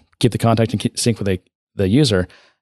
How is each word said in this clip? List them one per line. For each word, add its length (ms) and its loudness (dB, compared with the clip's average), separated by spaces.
keep 120 2
the 60 -6
contact 360 2
in 40 -4
ke-, 200 -6
sync 220 -2
with 80 -6
the, 120 -2
the 140 -2
user, 400 2